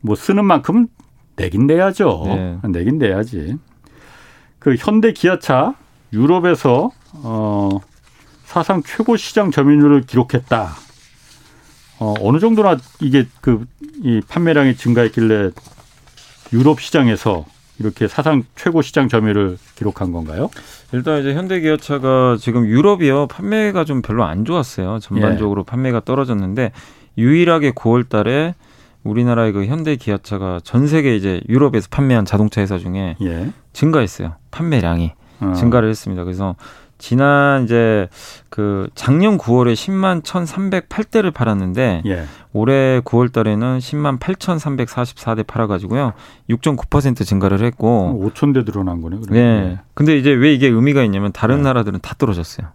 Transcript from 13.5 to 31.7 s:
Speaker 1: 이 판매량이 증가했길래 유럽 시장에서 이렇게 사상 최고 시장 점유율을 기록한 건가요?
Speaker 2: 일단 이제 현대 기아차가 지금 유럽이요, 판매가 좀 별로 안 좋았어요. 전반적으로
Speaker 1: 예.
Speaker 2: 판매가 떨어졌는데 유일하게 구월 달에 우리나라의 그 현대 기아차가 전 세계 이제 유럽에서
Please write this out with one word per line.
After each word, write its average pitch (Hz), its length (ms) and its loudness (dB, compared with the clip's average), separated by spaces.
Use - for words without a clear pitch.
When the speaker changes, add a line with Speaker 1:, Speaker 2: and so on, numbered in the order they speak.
Speaker 1:
이 117 260 0
판매량이 147 480 2
증가했길래 113 760 0
유럽 131 280 4
시장에서 107 640 0
이렇게 107 300 -4
사상 143 360 0
최고 165 260 0
시장 135 260 0
점유율을 104 500 0
기록한 95 360 -4
건가요? 85 380 -6
Speaker 2:
일단 143 300 -2
이제 139 120 -2
현대 185 280 -4
기아차가 131 800 2
지금 120 260 0
유럽이요, 143 640 4
판매가 202 580 -2
좀 139 160 -4
별로 110 240 -2
안 85 180 -4
좋았어요. 113 560 -4
전반적으로 104 640 0
Speaker 1:
예. - 40 -6
Speaker 2:
판매가 123 360 -2
떨어졌는데 120 720 -2
유일하게 151 540 4
구월 120 320 2
달에 127 520 -2
우리나라의 113 500 0
그 98 120 -2
현대 151 300 -2
기아차가 95 680 -4
전 135 240 0
세계 143 280 2
이제 95 320 -2
유럽에서 120 420 2